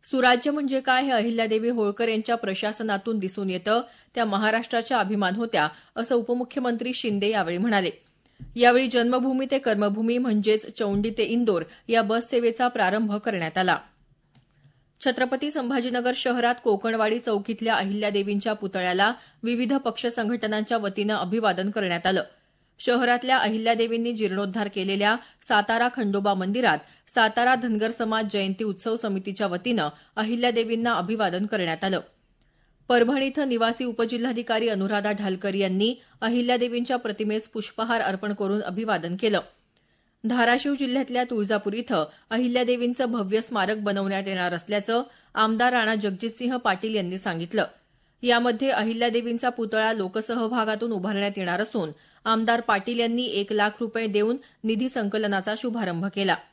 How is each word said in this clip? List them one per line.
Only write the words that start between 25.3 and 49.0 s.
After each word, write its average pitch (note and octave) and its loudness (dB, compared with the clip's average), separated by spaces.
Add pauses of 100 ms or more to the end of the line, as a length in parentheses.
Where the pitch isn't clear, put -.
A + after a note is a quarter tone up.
सातारा A3+ 2
खंडोबा G3+ 0
मंदिरात F#3+ 2 (300)
सातारा A#3+ 4
धनगर A3+ -2
समाज A3 -2
जयंती G3 -2
उत्सव G#3+ -4
समितीच्या G3+ -4
वतीनं F3+ 0 (260)
अहिल्यादेवींना A#3 0
अभिवादन G3 0
करण्यात F3 -2
आलं. F#3+ 0 (880)
परभणी B3 4
इथं C4+ -2
निवासी A#3 0
उपजिल्हाधिकारी A#3 0
अनुराधा G3+ 0
ढालकर G3 -2
यांनी G3 2 (260)
अहिल्यादेवींच्या A#3+ 0
प्रतिमेस G#3+ -4
पुष्पहार A3+ -4
अर्पण F#3+ -2
करून G3+ -2
अभिवादन F#3 -4
केलं. G#3 0 (840)
धाराशिव B3 2
जिल्ह्यातल्या B3+ -2
तुळजापूर G#3 -2
इथं A3 0 (240)
अहिल्यादेवींचं B3 0
भव्य G#3+ 0
स्मारक G#3+ -2
बनवण्यात G3 -2
येणार F3+ -2
असल्याचं G#3 -2 (320)
आमदार A3 4
राणा A3+ 2
जगजितसिंह A3 -4
पाटील A3 -2
यांनी F#3 -2
सांगितलं. F3 -2 (580)
यामध्ये A#3+ 2
अहिल्यादेवींचा A#3 0